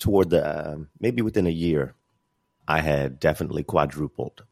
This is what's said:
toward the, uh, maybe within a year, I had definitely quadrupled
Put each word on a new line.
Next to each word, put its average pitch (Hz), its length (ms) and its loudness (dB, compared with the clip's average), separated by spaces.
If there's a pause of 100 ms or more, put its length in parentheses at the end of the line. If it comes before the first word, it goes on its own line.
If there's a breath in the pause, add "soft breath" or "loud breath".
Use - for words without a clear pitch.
toward 95 300 4
the, 82 140 4
uh, 78 320 -6 (220)
maybe 120 240 -2
within 107 240 0
a 85 40 2
year, 82 440 0 (720)
I 78 140 2
had 69 400 0
definitely 76 420 0
quadrupled 73 880 -2